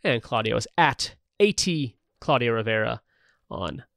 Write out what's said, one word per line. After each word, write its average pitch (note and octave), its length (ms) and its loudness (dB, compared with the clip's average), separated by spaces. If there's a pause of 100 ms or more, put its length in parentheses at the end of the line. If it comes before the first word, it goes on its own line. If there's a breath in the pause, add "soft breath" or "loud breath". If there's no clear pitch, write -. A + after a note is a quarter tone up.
And B2+ 200 0
Claudio A2 340 -2
is A2+ 100 -2 (100)
at - 380 2 (240)
A G#3 140 4
T D3+ 440 -2 (240)
Claudio A#2+ 340 0
Rivera A2+ 480 -2 (480)
on F2+ 340 -8 (120)